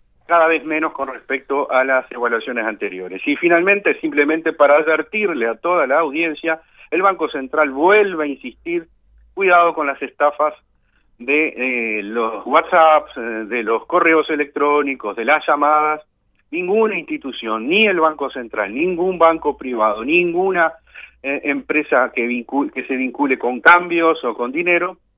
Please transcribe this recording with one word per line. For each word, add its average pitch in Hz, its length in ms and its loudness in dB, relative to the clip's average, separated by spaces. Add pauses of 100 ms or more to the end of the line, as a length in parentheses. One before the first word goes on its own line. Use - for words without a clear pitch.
(260)
cada 165 200 4
vez 160 180 0
menos 156 280 -4
con 135 160 -8
respecto 135 640 -6
a 131 140 2
las 131 260 0
evaluaciones 120 540 -2
anteriores. 92 640 -6
Y 147 100 -2
finalmente, 175 640 2
simplemente 156 520 0
para 147 240 6
advertirle 156 680 0
a 117 100 -2
toda 170 300 0
la 139 140 2
audiencia, 160 600 -4 (300)
el 175 120 -2
Banco 180 260 0
Central 143 420 -2
vuelve 180 540 2
a - 20 -4
insistir, 160 600 -8 (480)
cuidado 175 400 4
con 156 120 -4
las 139 140 -4
estafas 147 540 -2 (640)
de, 123 800 -2
eh, 104 40 -6
los 113 440 -4
WhatsApps, 156 720 4
eh, - 20 -6
de 113 420 -4
los 110 220 -2
correos 160 460 2
electrónicos, 143 840 -2
de 113 100 -6
las 147 200 2
llamadas. 151 540 2 (500)
Ninguna 185 480 0
institución, 120 680 -8
ni 208 180 2
el 185 140 0
Banco 151 300 0
Central, 110 440 -6
ningún 180 440 -2
banco 160 400 2
privado, 110 440 0
ninguna, 175 680 0 (500)
eh, 139 220 -6
empresa 139 680 0
que 120 120 -2
vincu-, 123 460 -4
que 127 120 -8
se 135 120 -4
vincule 131 420 -2
con 120 220 -4
cambios 170 640 4
o 117 100 -2
con 123 160 -4
dinero, 175 460 -2 (220)